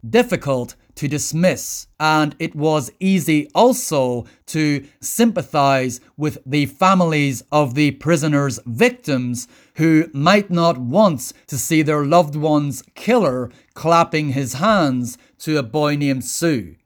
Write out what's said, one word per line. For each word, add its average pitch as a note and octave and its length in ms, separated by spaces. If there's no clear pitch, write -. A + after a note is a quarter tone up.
difficult C#3 640
to D3 100
dismiss, D3+ 800
and D#3 400
it D#3+ 160
was D3+ 420
easy D#3+ 560
also D3 720
to D3 360
sympathize C#3 1000
with D3 280
the C#3 220
families D#3+ 880
of C#3+ 220
the D3 180
prisoner's C#3+ 760
victims B2+ 800
who D#3+ 360
might G3 380
not E3+ 260
want D3 560
to D3 100
see D#3 260
their D3 220
loved D3+ 300
one's D3 480
killer C#3 520
clapping E3 560
his C3 240
hands C#3+ 640
to D#3 180
a C#3+ 60
boy D3 320
named C#3 300
Sue. A#2 500